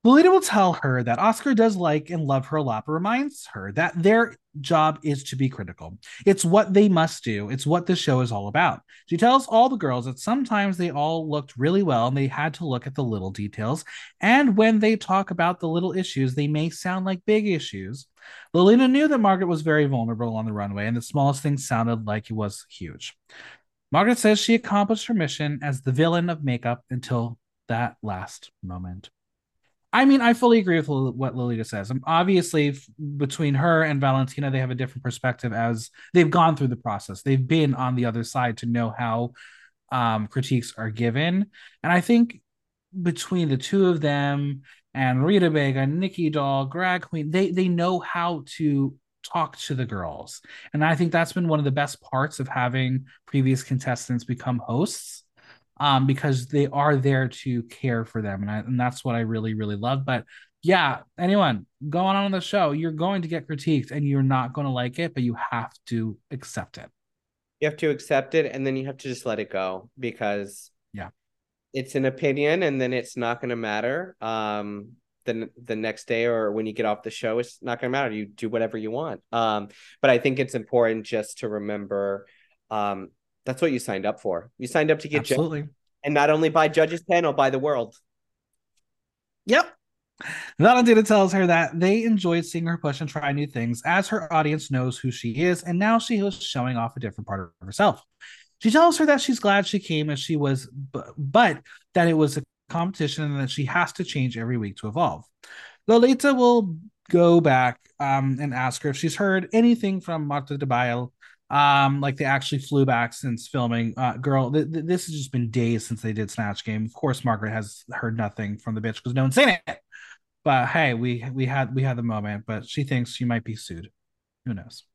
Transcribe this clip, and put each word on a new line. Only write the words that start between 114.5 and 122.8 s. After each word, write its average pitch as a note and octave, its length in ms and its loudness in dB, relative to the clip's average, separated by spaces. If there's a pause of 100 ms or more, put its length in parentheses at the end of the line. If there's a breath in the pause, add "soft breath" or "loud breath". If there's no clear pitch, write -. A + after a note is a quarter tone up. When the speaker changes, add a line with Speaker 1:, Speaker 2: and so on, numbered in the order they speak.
Speaker 1:
th-, D#3 220 0
th-, D#3 120 -6
this F3 200 -2
has D#3 100 -10
just C#3 160 -8
been A#2+ 180 -2
days A#2 360 0
since A2+ 160 -8
they A2+ 100 -4
did G#2+ 180 -4
Snatch G#2 360 -6
Game. A2 200 -4
Of A2+ 80 -10
course, B2+ 300 -2
Margaret A2 280 -2
has A2 400 -8
heard A2+ 260 -6
nothing G#2 400 -6
from A2 180 -6
the G#2 60 -6
bitch A2 200 -6
'cause B2 120 -6
no C3+ 80 0
one's - 140 0
seen C4 140 4
it. - 300 -4 (640 loud breath)
But C3 240 2
hey, D3 260 0
we, A#2+ 400 -4
we C3 120 -2
had, C3 300 -2
we C3 80 0
had B2+ 140 -2
the A#2 60 -6
moment, G#2+ 420 -4
but G#2+ 220 -8
she D3 160 -6